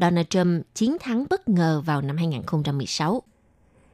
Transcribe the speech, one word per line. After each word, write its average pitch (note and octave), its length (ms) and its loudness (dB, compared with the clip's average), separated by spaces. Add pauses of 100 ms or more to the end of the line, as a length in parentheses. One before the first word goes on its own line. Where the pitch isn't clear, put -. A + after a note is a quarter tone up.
Donald F3 280 4
Trump F3+ 360 2 (100)
chiến C4 240 0
thắng B3 300 -2
bất F#4+ 200 -2
ngờ E3 360 2
vào D3 160 -2
năm C#3+ 160 -4
hai E3 100 -2
nghìn C3+ 160 -4
không D3+ 200 -2
trăm C#3+ 140 -2
mười B2+ 100 -4
sáu. F3 360 -2 (720)